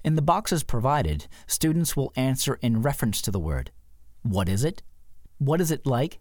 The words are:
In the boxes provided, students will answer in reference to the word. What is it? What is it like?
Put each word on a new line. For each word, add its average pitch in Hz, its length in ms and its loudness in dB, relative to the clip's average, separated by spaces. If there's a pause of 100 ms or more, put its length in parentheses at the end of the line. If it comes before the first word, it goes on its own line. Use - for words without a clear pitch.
In 156 140 2
the 156 60 2
boxes 170 420 2
provided, 117 640 0 (180)
students 160 500 0
will 135 200 -2
answer 131 460 0
in 117 200 2
reference 131 400 0
to - 80 -2
the 98 80 -2
word. 76 320 -2 (520)
What 95 260 0
is 101 160 2
it? 170 180 -4 (560)
What 151 220 2
is 160 100 0
it 147 160 -2
like? 135 340 0